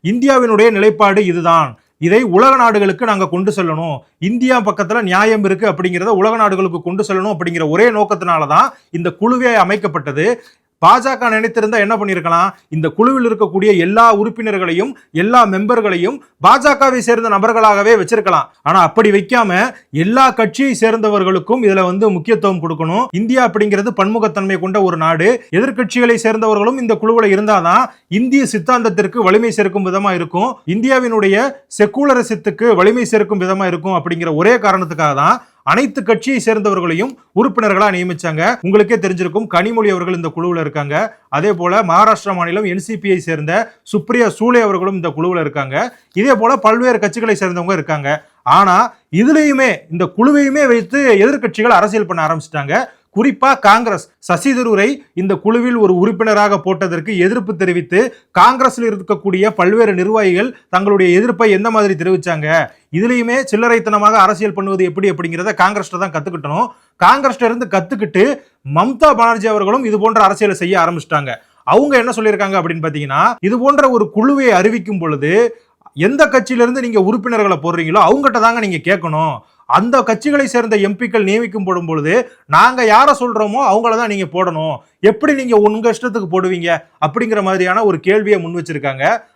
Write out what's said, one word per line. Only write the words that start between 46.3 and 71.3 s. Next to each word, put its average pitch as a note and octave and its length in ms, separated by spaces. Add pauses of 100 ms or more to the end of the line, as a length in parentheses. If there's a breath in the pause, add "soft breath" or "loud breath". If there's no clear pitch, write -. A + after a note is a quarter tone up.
போல A3+ 200
பல்வேறு A#3 420
கட்சிகளை A3 420
சேர்ந்தவங்க F3+ 320
இருக்காங்க. D3+ 540 (180 soft breath)
ஆனா, F#3+ 500 (180 soft breath)
இதுலயுமே, C4+ 640 (160)
இந்த E3+ 140 (120)
குழுவையுமே C#4 500
வைத்து A#3+ 480
எதிர்க்கட்சிகள் A3 540
அரசியல் G#3+ 360
பண்ண E3 220
ஆரம்பிச்சிட்டாங்க. D#3 560 (320 soft breath)
குறிப்பா C4 440
காங்கிரஸ், G#3 600
சசி F3+ 340
தரூரை A#3 420 (180 loud breath)
இந்த F#3+ 220
குழுவில் A#3+ 400
ஒரு F#3+ 220
உறுப்பினராக G#3 600
போட்டதற்கு F3+ 580
எதிர்ப்பு F#3+ 380
தெரிவித்து F3 600 (160 loud breath)
காங்கிரஸில் B3 640
இருக்கக்கூடிய G3 560
பல்வேறு G#3+ 440
நிர்வாகிகள் G3+ 640 (120 soft breath)
தங்களுடைய F#3 480
எதிர்ப்பை A3+ 340
எந்த G3 180
மாதிரி G#3 240
தெரிவிச்சாங்க, D#3+ 720 (260 soft breath)
இதுலயுமே A#3+ 600
சில்லறைத்தனமாக G#3+ 600
அரசியல் G3 420
பண்ணுவது G3 300
எப்படி F#3 260
அப்படிங்கிறத E3+ 440
காங்கிரஸ்ல F#3+ 460
தான் F#3 120
கத்துக்கிட்டணும். D#3 560 (380 loud breath)
காங்கிரஸ்ல B3+ 380
இருந்து A#3 280
கத்துக்கிட்டு G3 640 (380 soft breath)
மம்தா B3 380
பானர்ஜி A3+ 320
அவர்களும் G#3+ 380
இது G#3+ 160
போன்ற A3 240
அரசியலை G3 340
செய்ய F3+ 220
ஆரம்பிச்சிட்டாங்க. D3+ 560 (280 soft breath)